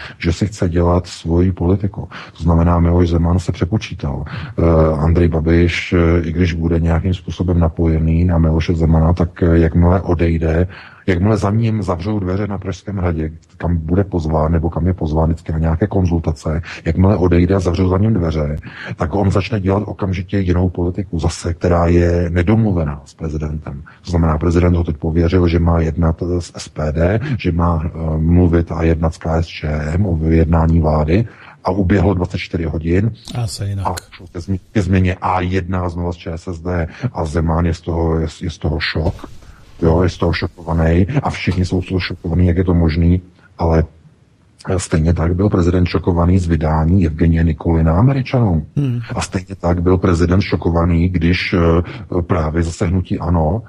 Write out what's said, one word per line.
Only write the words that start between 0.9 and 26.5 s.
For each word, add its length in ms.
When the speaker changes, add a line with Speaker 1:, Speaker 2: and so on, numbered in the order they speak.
Speaker 1:
svoji 440
politiku. 580
To 60
znamená, 360
Miloš 300
Zeman 300
se 120
přepočítal. 760
Eh, 340
Andrej 300
Babiš, 680
eh, 280
i 100
když 220
bude 260
nějakým 340
způsobem 460
napojený 680
na 120
Miloše 380
Zemana, 380
tak, 300
eh, 160
jakmile 420
odejde, 640
jakmile 300
za 140
ním 320
zavřou 360
dveře 280
na 100
Pražském 400
hradě, 340
kam 200
bude 260
pozván, 480
nebo 180
kam 180
je 60
pozván 360
vždycky 220
na 60
nějaké 300
konzultace, 720
jakmile 320
odejde 380
a 40
zavřou 300
za 80
ním 160
dveře, 420
tak 200
on 160
začne 280
dělat 260
okamžitě 540
jinou 300
politiku 500
zase, 340
která 320
je 440
nedomluvená 760
s 80
prezidentem. 680
To 100
znamená, 260
prezident 380
ho 80
teď 140
pověřil, 500
že 120
má 200
jednat 440
s 180